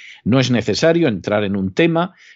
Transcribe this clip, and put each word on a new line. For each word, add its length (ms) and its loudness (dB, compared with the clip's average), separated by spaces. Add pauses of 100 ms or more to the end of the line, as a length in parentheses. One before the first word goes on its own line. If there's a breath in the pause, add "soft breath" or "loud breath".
(240 loud breath)
No 140 2
es 140 0
necesario 560 0
entrar 340 -2
en 140 -4
un 180 -4
tema 400 0 (220 soft breath)